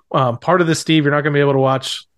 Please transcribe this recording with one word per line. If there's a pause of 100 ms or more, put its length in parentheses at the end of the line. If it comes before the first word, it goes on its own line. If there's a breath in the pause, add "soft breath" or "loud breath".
(120)
um,
part
of
this,
Steve,
you're
not
gonna
be
able
to
watch (140)